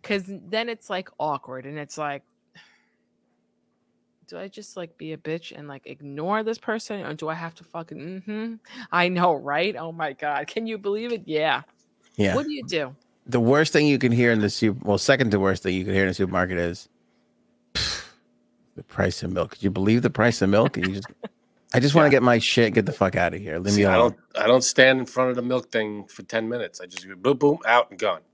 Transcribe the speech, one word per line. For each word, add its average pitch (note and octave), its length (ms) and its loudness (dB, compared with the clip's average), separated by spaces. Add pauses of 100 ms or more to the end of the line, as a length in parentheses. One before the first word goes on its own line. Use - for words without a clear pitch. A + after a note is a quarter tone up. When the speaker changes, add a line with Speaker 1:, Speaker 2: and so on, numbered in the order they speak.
Speaker 1:
'Cause G3+ 240 -4
then G#3+ 420 -6
it's, A3+ 220 -12
like, F#3 180 -6 (100)
awkward C3+ 460 -6
and D3+ 140 -10
it's D3 180 -12
like, C#3+ 240 -6 (2000)
do F3 100 -18
I F#3+ 100 -14
just, G#3 300 -18
like, E3+ 200 -14
be D#3 160 -12
a D3+ 40 -12
bitch E3 380 -10
and, D3 120 -18
like, C#3 200 -18
ignore D3+ 560 -6
this A3+ 140 -4
person? A3 440 -6
Or D3+ 120 -8
do D#3 160 -8
I D#3+ 40 -4
have E3 220 -10
to - 80 -20
fucking, E3 580 -14
mm-hmm. G#3+ 320 -8 (380)
I F3 180 2
know, F3+ 240 2
right? D3+ 420 -2
Oh D#3+ 160 -10
my D#3 220 -6
God. D3 340 -4
Can A3+ 200 -6
you A3 100 -6
believe G#3+ 340 -4
it? F#3+ 140 -6
Yeah. D3+ 380 0 (520)
Speaker 2:
Yeah. G2 200 2
Speaker 1:
What C#4+ 100 0
do D4+ 80 -6
you C4+ 100 -10
do? C#3+ 320 -4 (320)
Speaker 2:
The B2 140 0
worst C#3+ 320 4
thing D3+ 140 6
you C#3 120 4
can B2 120 4
hear A#2+ 200 6
in A2 80 4
the G#2 100 2
super-, G#2 380 0
well, G2+ 100 4
second C3 340 2
to G2+ 80 2
worst F#2+ 240 0
thing F#2 120 0
you F#2 80 -2
can G2 100 -4
hear F#2+ 100 4
in F#2+ 60 2
a F#2 40 -4
supermarket F#2 440 -2
is, F2 300 -4 (880)
"Pff, - 320 -4 (720)
the - 80 -16
price - 380 -2
of F2+ 100 -6
milk. F2+ 200 -4
Could - 120 -12
you G2 60 2
believe G2+ 320 2
the A#2 80 0
price A2+ 320 2
of G2 80 2
milk?" A2+ 280 4
And F#2 100 -2
you F#2+ 80 -4
just, G2 120 -10 (680)
"I B2+ 60 4
just C#3 140 2
wanna D#3 140 8
Speaker 1:
Yeah. C3+ 40 6
Speaker 2:
get B2+ 120 6
my A#2+ 160 6
shit, A2 340 2
get G#2 120 4
the - 80 -2
fuck F#2 220 0
outta F2 220 0
here. F2 220 -8
Leave G2 140 0
Speaker 3:
See, G2+ 80 4
Speaker 2:
me G2+ 40 6
Speaker 3:
I F#2+ 100 4
Speaker 2:
alone." A2+ 200 4 (180)
Speaker 3:
don't, - 100 -2
I A2 40 2
don't B2+ 160 4
stand C3 360 4
in B2 60 -4
front B2+ 240 -2
of B2 60 -4
the B2 80 -4
milk B2 280 -4
thing G#2 340 -4
for - 180 -20
ten A2+ 260 -4
minutes. A2+ 320 -8
I F2+ 60 -12
just - 200 -18
go F#2+ 80 -16
boom, B2+ 220 0
boom, C#3+ 280 2
out A#2+ 260 4
and F#2+ 80 -18
gone. F#2 220 -2 (120)